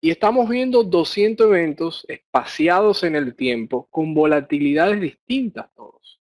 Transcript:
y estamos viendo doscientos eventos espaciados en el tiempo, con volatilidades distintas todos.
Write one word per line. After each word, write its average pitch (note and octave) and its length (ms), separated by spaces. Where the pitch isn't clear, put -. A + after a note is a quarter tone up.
y A3+ 100
estamos A3+ 360
viendo B3 360
doscientos G#3 640
eventos E3 600
espaciados F3+ 960
en D#3+ 120
el C3+ 200
tiempo, A#2+ 540
con D#3+ 240
volatilidades D3+ 880
distintas A3+ 720
todos. - 480